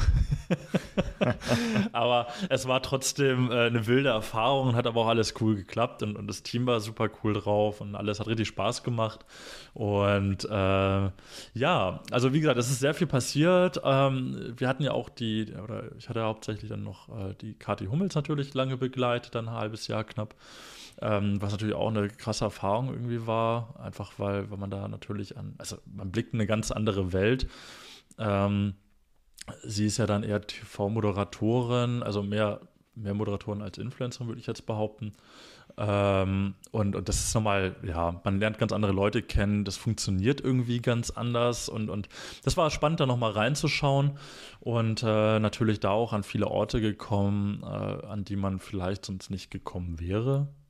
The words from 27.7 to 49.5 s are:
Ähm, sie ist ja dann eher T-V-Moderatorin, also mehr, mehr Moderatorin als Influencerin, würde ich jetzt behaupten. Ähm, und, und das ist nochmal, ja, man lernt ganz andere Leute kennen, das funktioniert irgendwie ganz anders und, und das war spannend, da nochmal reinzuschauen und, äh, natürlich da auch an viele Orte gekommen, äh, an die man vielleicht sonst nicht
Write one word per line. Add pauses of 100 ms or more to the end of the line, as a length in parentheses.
Ähm, (920)
sie
ist
ja
dann
eher
T-V-Moderatorin,
also
mehr, (360)
mehr
Moderatorin
als
Influencerin,
würde
ich
jetzt
behaupten. (640)
Ähm, (160)
und,
und
das
ist
nochmal,
ja,
man
lernt
ganz
andere
Leute
kennen,
das
funktioniert
irgendwie
ganz
anders
und,
und (340)
das
war
spannend,
da
nochmal
reinzuschauen (420)
und,
äh,
natürlich
da
auch
an
viele
Orte
gekommen,
äh,
an
die
man
vielleicht
sonst
nicht